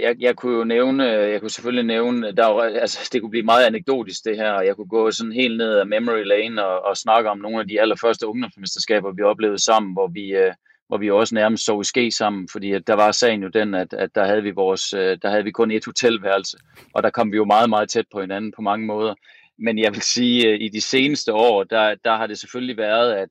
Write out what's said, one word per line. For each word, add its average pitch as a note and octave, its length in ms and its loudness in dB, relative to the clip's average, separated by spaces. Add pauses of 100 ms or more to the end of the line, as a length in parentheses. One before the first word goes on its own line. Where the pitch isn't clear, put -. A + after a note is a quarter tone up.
jeg, A#2 160 2
jeg A#2+ 160 0
kunne B2 220 -2
jo A#2 60 0
nævne, B2+ 400 0
jeg G#2 380 0
kunne G#2+ 80 -8
selvfølgelig A#2+ 360 -4
nævne, A#2 460 -2
der A2+ 140 4
var, A2 180 4
altså, A2+ 500 -4
det B2 80 0
kunne G#2+ 100 -10
blive A2 140 -2
meget A#2+ 200 6
anekdotisk A2 600 -2
det A2 120 -2
her, G#2+ 140 -2
og G2 140 0
jeg G2 100 2
kunne G2+ 120 -12
gå A2 240 2
sådan A2+ 200 -6
helt A#2 260 0
ned A2 200 0
ad G2 80 2
memory A2 400 -2
lane G#2 400 0
og, F#2 160 -2
og G2 160 -2
snakke A2 320 2
om G2+ 80 -2
nogle G#2+ 220 -6
af G#2 80 -4
de G#2 140 0
allerførste A2 460 0
ungdomsmesterskaber, G#2 840 -4
vi F#2 100 -6
oplevede G#2 380 0
sammen, G#2+ 340 2
hvor F#2+ 140 0
vi, G2 220 -10
øh, F#2+ 240 2 (340)
hvor G#2+ 100 -4
vi G2+ 140 0
også A2 240 2
nærmest G#2+ 300 0
sov G#2+ 160 0
i - 20 -4
ske A#2 280 0
sammen, G2+ 400 -2
fordi G2 200 -6
at F#2+ 160 -4
der A2+ 60 4
var G#2 180 6
sagen A2 320 0
jo F#2 40 -6
den, G#2+ 260 0
at, F#2 200 -4
at F#2+ 220 -4
der G2+ 100 2
havde G#2 180 2
vi G2+ 80 -4
vores, F#2+ 420 -2
øh, F#2+ 280 0
der G#2 80 -4
havde G#2 140 0
vi G2+ 80 -4
kun A2 200 0
et A2 140 -2
hotelværelse, G2 720 -2 (360)
og A2+ 100 0
der A2 60 4
kom A2 220 -2
vi G#2 60 0
jo G#2+ 80 2
meget, A2 240 4
meget G#2+ 200 0
tæt A2 220 -2
på G#2 100 -8
hinanden G2 340 -8
på - 60 -12
mange G#2+ 240 -2
måder. G#2+ 280 -4 (460)
Men A2 200 -2
jeg G#2+ 140 2
vil G#2+ 80 -8
sige, A#2+ 480 2
øh, G#2+ 120 4
i A2 80 -4
de G#2 120 -8
seneste C3+ 520 0
år, A2 300 4
der, G#2+ 320 0 (100)
der A2+ 120 2
har A2 100 -2
det G#2 120 -10
selvfølgelig B2 380 -8
været, A2 360 2
at, F#2+ 180 -4